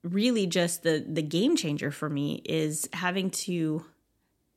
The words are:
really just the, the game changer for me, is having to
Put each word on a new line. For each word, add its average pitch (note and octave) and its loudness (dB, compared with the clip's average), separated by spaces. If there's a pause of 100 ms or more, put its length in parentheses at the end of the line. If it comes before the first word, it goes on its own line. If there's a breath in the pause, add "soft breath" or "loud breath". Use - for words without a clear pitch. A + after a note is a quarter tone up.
really G3+ 2
just E3+ 0
the, D#3 2
the D#3+ -2
game F3+ 2
changer D3 -2
for D3+ -6
me, C#3+ -2
is D#3 -2
having F#3 -2
to E3 -2 (720)